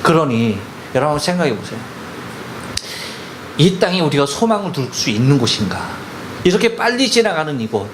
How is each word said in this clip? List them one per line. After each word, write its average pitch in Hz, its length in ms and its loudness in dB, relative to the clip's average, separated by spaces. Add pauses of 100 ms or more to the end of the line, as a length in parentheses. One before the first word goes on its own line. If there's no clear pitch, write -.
그러니 117 540 4 (380)
여러분 135 140 2
한번 147 100 0
생각해 165 360 0
보세요. 110 240 -8 (1800)
이 180 220 6
땅에 185 220 4
우리가 143 240 4
소망을 202 460 0
둘 131 200 -4
수 - 180 -2
있는 131 280 6
곳인가? 104 420 0 (640)
이렇게 208 320 2
빨리 240 340 0
지나가는 160 520 2
이곳. 104 320 -2